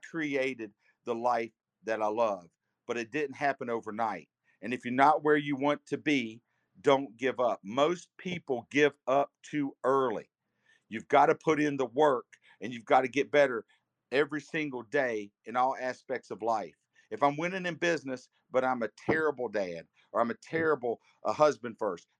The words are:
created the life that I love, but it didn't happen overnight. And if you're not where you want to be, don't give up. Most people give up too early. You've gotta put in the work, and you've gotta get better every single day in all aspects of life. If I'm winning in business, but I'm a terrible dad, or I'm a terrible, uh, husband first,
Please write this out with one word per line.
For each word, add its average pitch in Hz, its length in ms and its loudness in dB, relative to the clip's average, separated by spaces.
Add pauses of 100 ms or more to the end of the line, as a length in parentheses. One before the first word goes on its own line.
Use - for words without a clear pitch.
(100)
created 131 600 -4 (320)
the 117 100 -4
life 117 380 -2 (320)
that 110 180 -2
I 107 60 2
love, 107 400 -2 (400)
but 117 80 -4
it 117 160 -6
didn't 135 240 -4
happen 135 340 -2
overnight. 107 580 -6 (340)
And 117 120 -6
if 123 100 -10
you're 123 80 -6
not 147 300 4
where 151 140 4
you 143 180 -2
want 143 320 -2
to 139 120 -4
be, 117 420 -2 (400)
don't 135 360 2
give 127 220 -2
up. 117 240 0
Most 143 460 0 (100)
people 151 540 -6
give 143 220 4 (120)
up 139 240 2 (180)
too 143 360 -4
early. 127 440 0 (600)
You've 107 180 -10
gotta 147 300 6
put 156 240 0
in 143 160 0
the 131 100 -2
work, 127 400 2 (340)
and 117 120 -8
you've 117 120 -12
gotta 131 220 4
get 123 240 -2
better 131 340 4 (460)
every 143 300 0
single 143 440 -6
day 110 460 -2 (140)
in 113 100 -10
all 127 240 0
aspects 123 520 -8
of 104 100 -10
life. 107 340 -2 (360)
If 107 120 -4
I'm 143 140 2
winning 180 300 -4
in 170 80 -4
business, 139 560 -4 (200)
but 127 140 2
I'm 127 180 0
a 107 60 -2 (180)
terrible 147 420 0
dad, 90 360 -4 (280)
or 110 100 0
I'm 117 80 0
a 113 120 -8
terrible, 147 560 -2 (280)
uh, 107 80 0
husband 120 440 2
first, 95 280 -4 (140)